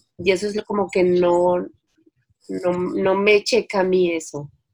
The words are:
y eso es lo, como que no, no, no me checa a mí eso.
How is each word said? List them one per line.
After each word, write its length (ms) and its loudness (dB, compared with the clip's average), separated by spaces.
y 140 0
eso 160 0
es 100 -6
lo, 80 -4
como 260 -4
que 140 2
no, 540 2
no, 240 -2
no 420 -2
me 300 2
checa 360 0
a 40 2
mí 280 2
eso. 380 -8